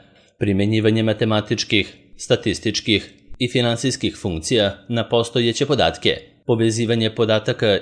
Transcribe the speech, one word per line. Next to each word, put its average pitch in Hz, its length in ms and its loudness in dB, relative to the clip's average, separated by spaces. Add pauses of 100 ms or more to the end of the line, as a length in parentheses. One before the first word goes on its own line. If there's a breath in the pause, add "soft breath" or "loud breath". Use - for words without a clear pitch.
(400 soft breath)
primenjivanje 107 640 2
matematičkih, 107 880 0 (240)
statističkih - 960 -2 (260)
i 127 80 -2
finansijskih 120 760 -2
funkcija 98 560 -2 (120)
na 117 200 -2
postojeće 117 560 0
podatke, 101 520 0 (280)
povezivanje 113 640 0
podataka 110 720 0